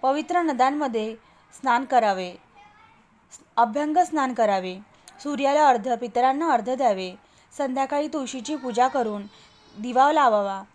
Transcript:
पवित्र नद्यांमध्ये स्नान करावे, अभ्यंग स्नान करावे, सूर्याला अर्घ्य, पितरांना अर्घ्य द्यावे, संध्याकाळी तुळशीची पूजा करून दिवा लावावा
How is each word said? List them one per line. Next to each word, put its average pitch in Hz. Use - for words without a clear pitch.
पवित्र 302
नद्यांमध्ये 254
स्नान 262
करावे, 196
अभ्यंग 285
स्नान 302
करावे, 190
सूर्याला 285
अर्घ्य, 240
पितरांना 262
अर्घ्य 240
द्यावे, 190
संध्याकाळी 277
तुळशीची 269
पूजा 254
करून 220
दिवा 254
लावावा 208